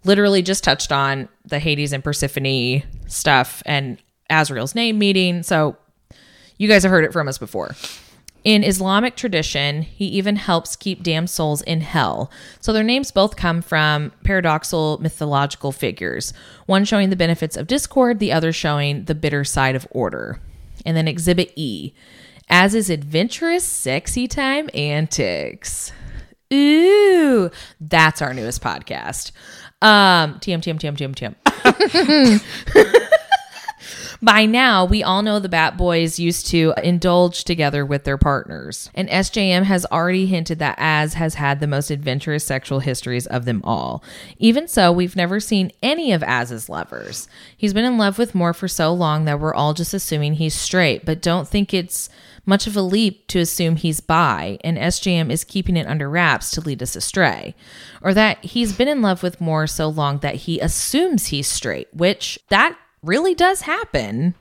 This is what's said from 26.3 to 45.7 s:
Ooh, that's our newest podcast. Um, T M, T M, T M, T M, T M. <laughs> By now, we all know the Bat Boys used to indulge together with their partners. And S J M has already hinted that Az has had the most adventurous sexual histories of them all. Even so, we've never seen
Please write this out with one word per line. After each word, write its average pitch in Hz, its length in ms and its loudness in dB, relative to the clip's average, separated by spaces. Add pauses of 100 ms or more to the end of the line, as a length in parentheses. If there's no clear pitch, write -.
Ooh, 311 1000 6 (300)
that's 160 400 4
our 131 140 -4
newest 120 280 -8
podcast. 71 680 -8 (480)
Um, 185 600 4
T 196 120 -4
M, 165 80 -2
T 165 100 -6
M, 156 80 -4
T 156 80 -6
M, 143 100 -6
T 147 80 -6
M, 135 100 -8
T - 100 -10
M. 104 120 -10 (280)
<laughs> 302 1600 4 (1000)
By 220 240 6
now, 226 380 4
we 202 180 2
all 190 200 0
know 208 160 0
the 190 100 -4
Bat 165 280 2
Boys 165 420 0
used 170 280 -2
to 160 260 4 (100)
indulge 175 600 2
together 143 400 0
with 143 200 -4
their 139 120 -2
partners. 92 800 -2
And 190 160 -4
S 190 180 2
J 196 220 0
M 180 140 4
has 190 220 2
already 185 400 0
hinted 165 340 -2
that 147 180 -2
Az 156 360 0
has 160 200 -2
had 143 260 -2
the 147 60 -2
most 143 240 -2
adventurous 147 540 -4
sexual 135 360 -4
histories 127 460 -4
of 120 180 -4
them 117 200 -2
all. 64 380 -4 (360)
Even 247 300 4
so, 180 220 4
we've 180 260 0
never 185 240 -2
seen 190 320 -2 (100)